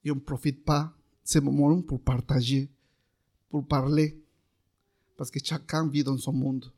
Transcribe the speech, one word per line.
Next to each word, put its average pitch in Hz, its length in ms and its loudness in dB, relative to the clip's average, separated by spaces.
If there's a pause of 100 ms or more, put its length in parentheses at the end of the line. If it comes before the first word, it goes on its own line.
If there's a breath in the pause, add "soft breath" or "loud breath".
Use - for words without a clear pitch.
Et 147 60 -4
on 143 60 0
ne 135 60 -6
profite 139 440 -4
pas 147 200 0 (380)
de - 60 -10
ces 156 100 4
moments 143 440 4
pour 131 180 -6
partager, 127 640 0 (840)
pour 147 160 -2
parler. 151 560 2 (960)
Parce 135 140 -10
que 143 120 -6
chacun 156 440 -4
vit 143 160 0
dans 135 120 -2
son 123 160 -6
monde. 131 460 -4